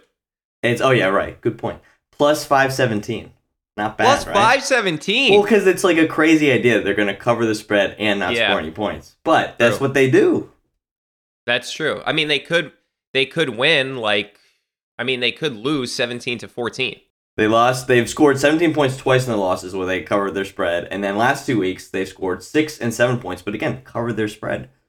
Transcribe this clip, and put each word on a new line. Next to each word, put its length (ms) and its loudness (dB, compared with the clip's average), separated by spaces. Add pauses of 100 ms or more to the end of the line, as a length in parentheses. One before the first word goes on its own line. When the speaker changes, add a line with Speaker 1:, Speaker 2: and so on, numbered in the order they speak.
(640)
Speaker 1:
It's, 180 0
oh, 120 2
yeah, 140 4
right. 340 -2
Good 180 -4
point. 220 -8 (320)
Plus 320 2
five 280 2
seventeen. 600 -4 (440)
Not 220 -6
bad, 240 4
Speaker 2:
Plus 20 -10
five 380 2
seventeen? 680 0
Speaker 1:
right? 80 6
Well, 80 -2
'cause 180 4
it's, 180 2
like, 140 4
a 80 4
crazy 460 2
idea. 280 2
They're 140 -2
gonna 220 0
cover 280 0
the 120 0
spread 420 0
and 220 0
not 140 -2
Speaker 2:
Yeah. 140 2
Speaker 1:
score 120 2
any 100 -8
points. 540 -8
But 340 2
that's 200 4
Speaker 2:
True. 100 0
Speaker 1:
what 60 -4
they 140 4
do. 420 2 (960)
Speaker 2:
That's 260 -2
true. 340 -4
I 60 -2
mean, 160 -2
they 100 0
could, 340 -4 (400)
they 140 0
could 240 -2
win, 480 0
like, 400 -2 (600)
I 60 -6
mean, 160 -2
they 120 0
could 240 -6
lose 360 -4
seventeen 460 -6
to 100 -14
fourteen. 520 -8 (360)
Speaker 1:
They 120 2
lost. 380 2
They've 220 4
scored 300 4
seventeen 340 2
points 240 0
twice 300 0
in 60 -4
the 60 0
losses 360 -2
where 120 -4
they 140 -2
covered 320 -2
their 140 -4
spread. 440 -4
And 140 -6
then 140 -2
last 260 0
two 140 0
weeks, 300 -4
they 180 -4
scored 360 -6
six 380 -2
and 140 -4
seven 240 0
points, 240 -10
but 120 -6
again, 280 -6
covered 340 -8
their 120 -4
spread. 420 -10 (180)